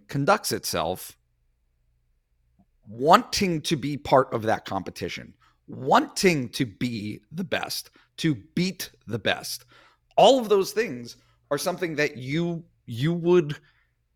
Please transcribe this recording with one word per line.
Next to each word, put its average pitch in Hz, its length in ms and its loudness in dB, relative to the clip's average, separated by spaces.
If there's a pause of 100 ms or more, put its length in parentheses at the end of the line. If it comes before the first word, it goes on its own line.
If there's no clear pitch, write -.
conducts 143 420 0
itself, 90 640 -4 (1700)
wanting 165 760 2
to 160 140 0
be 143 200 -6
part 131 360 4
of 117 100 -4
that 107 220 -2
competition, 92 720 -8 (320)
wanting 151 840 0
to - 160 -2
be 107 540 -6 (120)
the 175 120 -8
best, - 460 -6 (280)
to 160 160 0 (200)
beat 180 360 -4 (160)
the 110 120 -6
best, - 460 -4 (520)
all 220 220 8
of 226 100 -4
those 190 240 2
things 127 440 -6 (340)
are 143 80 -2
something 175 380 -4
that 147 200 -2
you, 165 460 -4 (240)
you 123 260 -2
would, 170 400 2 (640)